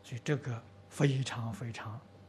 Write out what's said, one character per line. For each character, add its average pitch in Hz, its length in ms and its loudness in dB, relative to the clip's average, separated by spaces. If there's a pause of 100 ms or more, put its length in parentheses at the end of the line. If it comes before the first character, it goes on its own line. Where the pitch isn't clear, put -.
所 123 140 -8
以 - 60 -10
这 147 140 4
个 120 240 -4 (280)
非 135 340 6
常 113 300 -2
非 117 180 -4
常 107 280 -6 (300)